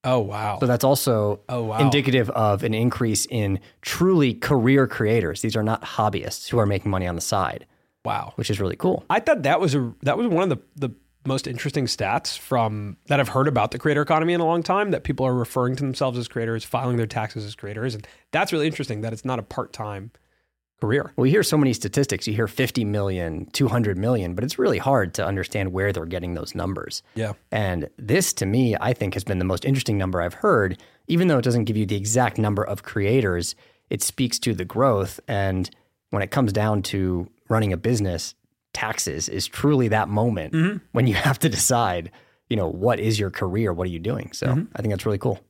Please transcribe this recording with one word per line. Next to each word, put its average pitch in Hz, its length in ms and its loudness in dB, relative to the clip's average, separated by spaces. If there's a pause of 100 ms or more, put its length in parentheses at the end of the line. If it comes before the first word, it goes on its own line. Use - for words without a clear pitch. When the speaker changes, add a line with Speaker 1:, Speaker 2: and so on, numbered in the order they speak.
Speaker 1:
Oh, 127 140 2
wow. 104 420 -2
Speaker 2:
So 139 60 2
that's 120 180 2
also 113 640 2
Speaker 1:
Oh, 120 180 -4
wow. 107 120 -4
Speaker 2:
indicative 131 540 4
of 104 320 2
an 110 100 0
increase 113 560 0
in 101 300 -2 (240)
truly 165 500 2
career 135 540 4
creators. 107 560 0
These 113 120 0
are 110 60 2
not 110 220 0
hobbyists - 680 -2
who 123 80 0
are 110 80 4
making 101 240 0
money 92 160 0
on 87 80 -2
the 85 80 -6
side. - 460 -2 (360)
Speaker 1:
Wow. - 300 -6
Speaker 2:
Which - 160 -6
is 101 100 -2
really 95 160 -2
cool. - 360 -2
Speaker 1:
I 202 80 2
thought 226 240 2
that 151 180 4
was 147 140 2
a, 123 260 0
that 139 160 0
was 233 80 0
one 175 160 2
of 190 80 2
the, 139 380 -4
the 113 80 -8 (320)
most 135 180 -2
interesting 135 400 -4
stats 110 500 -2
from, 107 640 -2 (120)
that 143 100 4
I've 135 100 0
heard 135 180 2
about 120 220 2
the - 80 -8
creator 147 240 2
economy 160 320 2
in 175 80 2
a 165 40 0
long 165 180 2
time, 196 260 0
that - 140 -2
people 131 240 -2
are 127 80 2
referring 123 400 0
to 143 80 -4
themselves 131 340 -2
as 120 100 -6
creators, 113 360 -4
filing 123 340 -2
their 117 80 0
taxes 110 400 -6
as 104 80 -12
creators. 107 400 -8
And 104 140 -12 (240)
that's 180 200 0
really 156 140 0
interesting 135 360 -4
that 113 120 -6
it's 113 100 -12
not 127 140 -2
a 110 60 -6
part-time 104 680 -10 (720)
career. 117 340 0
Speaker 2:
Well, 127 120 2
you 135 40 6
hear 196 120 4
so 156 160 2
many 135 140 4
statistics. - 540 -2
You 110 60 -2
hear 110 140 0
fifty 123 360 0
million, 95 720 -2
two 135 140 2
hundred 104 320 2
million, 104 340 0
but 95 100 -2
it's 143 140 -6
really 123 220 2
hard 113 340 2
to 107 100 -4
understand 95 500 -2
where 95 200 0
they're 82 140 -4
getting 87 260 -6
those - 220 -8
numbers. 90 480 -6 (100)
Speaker 1:
Yeah. 110 200 -4 (180)
Speaker 2:
And 92 360 -2 (100)
this, 143 360 0
to - 140 -2
me, 113 340 2
I 123 120 0
think 101 200 -2
has 101 100 -4
been 95 140 -2
the 92 80 0
most 92 180 -2
interesting 123 360 0
number 92 240 0
I've 87 100 -2
heard, 110 480 2 (260)
even 170 200 2
though 156 100 4
it 120 60 4
doesn't 117 220 2
give 107 120 0
you 107 80 2
the 98 120 -2
exact 107 420 2
number 104 240 2
of - 180 -4
creators, 98 720 0 (380)
it 101 100 -4
speaks - 380 -2
to 113 160 0
the 92 100 -6
growth. 107 640 0
And 98 420 0 (400)
when 101 140 -2
it 95 80 -6
comes 127 200 2
down 107 320 2
to 92 460 -2 (180)
running 110 240 2
a 90 60 -2
business, 98 560 -2 (400)
taxes - 560 -4
is - 160 -4
truly 139 440 2
that 104 200 2
moment 104 440 0
Speaker 1:
Mm-hmm. 175 240 0 (160)
Speaker 2:
when 120 120 4
you 117 80 4
have 131 260 2
to 160 100 2
decide, 104 600 0 (400)
you 117 80 0
know, 92 100 0
what 98 320 0
is 110 200 2
your 101 100 0
career? 98 420 -2
What 87 140 -2
are 92 60 -4
you 85 80 -6
doing? 104 340 -6
So - 140 -4
Speaker 1:
Mm-hmm. 147 280 -2
Speaker 2:
I - 60 -6
think 110 100 0
that's 95 140 -4
really 104 140 0
cool. 104 300 -2